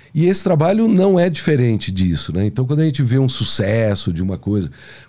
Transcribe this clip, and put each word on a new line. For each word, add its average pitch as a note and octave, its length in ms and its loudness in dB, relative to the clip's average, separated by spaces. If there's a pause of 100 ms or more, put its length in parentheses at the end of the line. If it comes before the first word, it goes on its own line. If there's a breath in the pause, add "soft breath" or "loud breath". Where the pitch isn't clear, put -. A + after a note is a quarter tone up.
(140 loud breath)
E D#3+ 120 2
esse F#3+ 160 0
trabalho F#3+ 460 2
não F#3+ 300 4
é F3 100 2
diferente B2 640 0
disso, F2+ 400 -2
né? F#2+ 140 -2
Então, A#2 200 -2
quando D3 140 0
a D#3+ 40 2
gente D3+ 180 0
vê B2+ 160 2
um C3 100 2
sucesso G#2+ 840 -2
de E2 100 -4
uma F#2 160 -4
coisa, G2+ 320 -2 (380 loud breath)